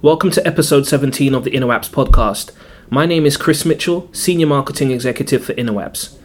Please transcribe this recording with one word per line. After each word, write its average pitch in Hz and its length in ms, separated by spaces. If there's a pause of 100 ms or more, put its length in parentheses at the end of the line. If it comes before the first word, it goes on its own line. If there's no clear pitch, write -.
Welcome 160 280
to - 140
episode 143 400
seventeen 139 480
of 123 100
the 131 80
InnoApps 123 360
podcast. 117 640 (380)
My 143 160
name 165 180
is 143 140
Chris 156 260
Mitchell, 175 480
Senior 170 340
Marketing 139 440
Executive 127 520
for - 120
InnoApps. - 720